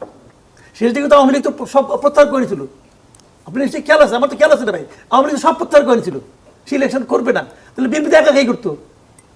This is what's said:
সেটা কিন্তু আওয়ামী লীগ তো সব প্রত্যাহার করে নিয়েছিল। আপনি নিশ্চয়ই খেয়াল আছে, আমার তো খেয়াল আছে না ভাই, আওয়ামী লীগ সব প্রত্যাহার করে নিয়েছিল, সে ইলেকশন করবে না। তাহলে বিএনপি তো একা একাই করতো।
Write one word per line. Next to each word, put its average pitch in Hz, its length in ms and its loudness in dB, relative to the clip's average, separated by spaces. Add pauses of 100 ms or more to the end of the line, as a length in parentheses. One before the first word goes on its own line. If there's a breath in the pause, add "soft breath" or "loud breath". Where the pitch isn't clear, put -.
(760 soft breath)
সেটা 233 200 -2
কিন্তু 285 200 2
আওয়ামী 269 180 4
লীগ 277 160 -2
তো - 180 -8
সব 262 340 -2
প্রত্যাহার 285 320 2
করে 269 80 -2
নিয়েছিল। 190 260 -6 (800)
আপনি 214 160 -6
নিশ্চয়ই 285 200 -6
খেয়াল 302 200 2
আছে, 233 140 2
আমার 269 120 0
তো 269 80 -10
খেয়াল 302 160 2
আছে 247 120 2
না 208 80 -4
ভাই, 160 120 -8 (260 loud breath)
আওয়ামী 277 220 2
লীগ 277 80 -6
সব 320 140 2
প্রত্যাহার 285 320 2
করে 247 80 2
নিয়েছিল, 175 240 -4 (480)
সে 285 100 -4
ইলেকশন 262 280 -2
করবে 247 280 -2
না। 175 100 -2
তাহলে - 460 -8
বিএনপি 302 220 -2
তো 320 60 6
একা 311 140 4
একাই 269 160 2
করতো। 180 300 -6 (600)